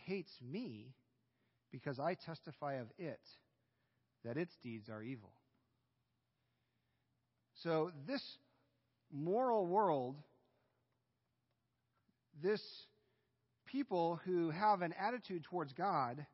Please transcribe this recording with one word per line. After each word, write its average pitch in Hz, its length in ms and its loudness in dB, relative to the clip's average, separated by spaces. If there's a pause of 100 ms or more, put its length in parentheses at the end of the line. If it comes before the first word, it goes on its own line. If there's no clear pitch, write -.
hates 180 260 -4 (100)
me 127 520 -8 (760)
because 131 300 -6
I 156 140 2
testify 147 640 -6
of 120 120 -6 (100)
it, 156 220 -8 (1040)
that 117 140 -4
its 170 260 -4
deeds 113 260 -8
are 107 120 -8
evil." 113 320 -10 (2250)
So 165 280 4 (160)
this 262 160 -4 (880)
moral 202 540 4
world, 165 500 4 (2250)
this 196 200 2 (1040)
people 175 580 2
who 175 260 2
have 196 320 6
an 170 120 0
attitude 196 500 -2
towards 156 300 -4
God, 147 600 2